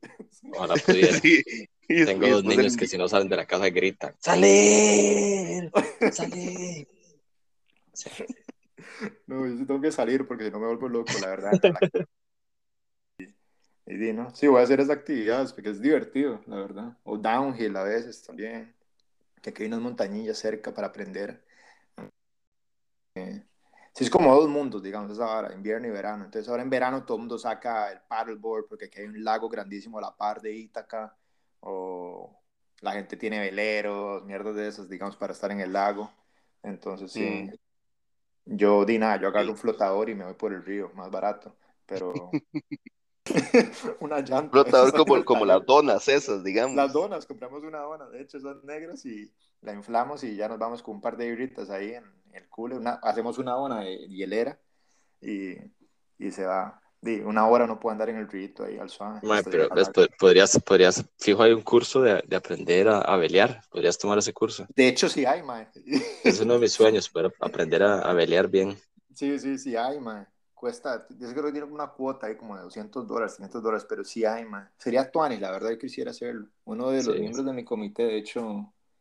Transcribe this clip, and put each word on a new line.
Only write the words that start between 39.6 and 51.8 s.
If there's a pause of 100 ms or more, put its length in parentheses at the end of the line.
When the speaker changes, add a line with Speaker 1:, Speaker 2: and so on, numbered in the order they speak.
Speaker 1:
y
me
voy
por
el
río,
más
barato, (300)
pero (960)
Speaker 3:
<laughs>
Speaker 1:
<laughs>
una
llanta.
Speaker 3:
Flotador
Speaker 1:
Esa
Speaker 3:
como,
Speaker 1:
llanta
Speaker 3:
como
Speaker 1:
ahí.
Speaker 3:
las
donas
esas,
digamos.
Speaker 1:
Las
donas,
compramos
una
dona,
de
hecho,
son
negras
y (300)
la
inflamos
y
ya
nos
vamos
con
un
par
de
hidritas
ahí